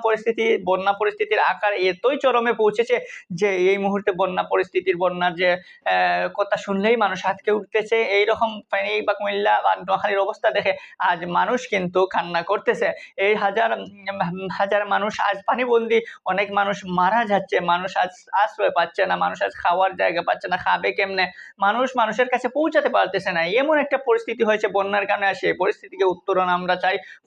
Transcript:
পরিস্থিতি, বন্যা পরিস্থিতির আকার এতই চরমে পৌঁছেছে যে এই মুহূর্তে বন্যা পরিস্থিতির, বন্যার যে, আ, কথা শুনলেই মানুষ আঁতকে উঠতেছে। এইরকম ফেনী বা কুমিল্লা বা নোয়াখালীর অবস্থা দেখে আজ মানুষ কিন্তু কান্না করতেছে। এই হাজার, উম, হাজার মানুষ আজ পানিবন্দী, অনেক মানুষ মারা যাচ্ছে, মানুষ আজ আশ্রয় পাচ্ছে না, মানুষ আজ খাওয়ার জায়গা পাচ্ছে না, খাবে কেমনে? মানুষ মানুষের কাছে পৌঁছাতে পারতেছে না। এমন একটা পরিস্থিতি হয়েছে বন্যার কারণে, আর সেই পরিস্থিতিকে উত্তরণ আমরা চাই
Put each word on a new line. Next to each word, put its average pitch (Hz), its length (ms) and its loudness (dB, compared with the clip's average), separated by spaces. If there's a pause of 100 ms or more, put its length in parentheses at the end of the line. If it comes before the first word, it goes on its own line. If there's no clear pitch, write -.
পরিস্থিতি, 220 600 0
বন্যা 190 280 2
পরিস্থিতির 208 460 -2
আকার 185 340 2
এতই 185 440 0
চরমে 240 360 2
পৌঁছেছে 226 460 0 (300)
যে 190 260 0
এই 185 220 4
মুহূর্তে 202 340 -2
বন্যা 185 320 0
পরিস্থিতির, 185 540 -2
বন্যার 180 360 0
যে, 180 240 0 (280)
আ, 180 480 0
কথা 202 240 -2
শুনলেই 196 380 0
মানুষ 190 300 0
আঁতকে 190 260 -2
উঠতেছে। 214 520 0
এইরকম 214 580 0 (100)
ফেনী 202 300 -2
বা 202 120 0
কুমিল্লা 202 500 0
বা 190 120 2
নোয়াখালীর 190 440 0
অবস্থা 196 320 0
দেখে 196 220 0 (260)
আজ 180 260 0
মানুষ 185 440 0
কিন্তু 185 360 0
কান্না 175 360 -2
করতেছে। 202 440 0 (320)
এই 202 180 2
হাজার, 208 360 0
উম, 190 800 -6
হাজার 202 340 0
মানুষ 202 340 -2
আজ 202 180 0 (100)
পানিবন্দী, 233 520 2 (260)
অনেক 202 260 -2
মানুষ 202 340 0
মারা 185 400 2
যাচ্ছে, 196 340 0
মানুষ 175 380 0
আজ 185 120 0 (220)
আশ্রয় 202 380 0
পাচ্ছে 175 360 0
না, 180 100 0
মানুষ 180 260 -2
আজ 202 140 -2
খাওয়ার 185 400 2
জায়গা 185 260 0
পাচ্ছে 180 260 -2
না, 180 100 0
খাবে 185 340 0
কেমনে? 190 400 -2 (260)
মানুষ 226 380 0
মানুষের 240 340 0
কাছে 254 180 -2
পৌঁছাতে 294 420 2
পারতেছে 196 420 0
না। 165 140 0
এমন 277 320 2
একটা 285 200 0
পরিস্থিতি 226 460 0
হয়েছে 214 240 2
বন্যার 196 380 0
কারণে, 202 220 0
আর 190 60 2
সেই 175 200 -2
পরিস্থিতিকে 190 500 -2
উত্তরণ 185 460 0
আমরা 180 260 0
চাই 180 220 0 (300)